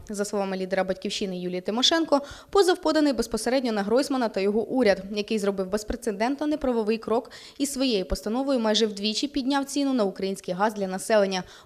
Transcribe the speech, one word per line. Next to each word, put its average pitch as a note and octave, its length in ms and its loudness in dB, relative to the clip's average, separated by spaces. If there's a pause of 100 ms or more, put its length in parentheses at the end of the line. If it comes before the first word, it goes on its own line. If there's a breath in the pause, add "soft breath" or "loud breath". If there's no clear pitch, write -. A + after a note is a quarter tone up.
За G3+ 160 -4
словами G3 320 -2
лідера F#3+ 260 -2
«Батьківщини» F#3+ 560 -4
Юлії F3+ 220 -4
Тимошенко, C#4 600 2 (280 loud breath)
позов F4+ 280 6
поданий D#4 360 4
безпосередньо A#3 580 0
на G#3 120 0
Гройсмана B3+ 460 2
та G3+ 100 -4
його G3+ 220 2
уряд, G#3 500 2
який G#3 280 -2
зробив G3 300 -2
безпрецедентно A#3 760 -2
неправовий A#3 500 0
крок A3 340 -2 (260 loud breath)
і C#4 80 0
своєю B3 400 0
постановою B3+ 540 -2
майже A3 260 2
вдвічі G#3+ 420 -2
підняв C#4 380 -2
ціну C#4 280 0
на A#3 100 2
український F#3+ 500 -4
газ G#3 200 2
для G3+ 140 -4
населення, F#3+ 560 2 (220 loud breath)